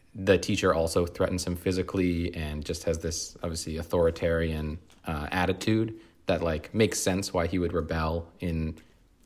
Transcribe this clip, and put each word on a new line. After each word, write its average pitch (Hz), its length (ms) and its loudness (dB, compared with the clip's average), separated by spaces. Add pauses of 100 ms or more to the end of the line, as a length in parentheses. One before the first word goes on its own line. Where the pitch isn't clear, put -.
(140)
the 98 240 6
teacher 92 360 2
also 85 320 2
threatens 87 400 -2
him 90 100 -2
physically 90 800 0
and 76 300 -6
just - 200 -6
has 78 140 0
this, - 440 -6
obviously, 80 360 -6
authoritarian 82 1000 0 (280)
uh, 80 240 -4
attitude 110 640 0 (320)
that, 85 160 2
like, 85 320 -2
makes 107 260 4
sense 95 320 0
why 85 140 2
he 90 120 0
would 85 140 0
rebel 80 560 -2 (120)
in 80 360 -2 (500)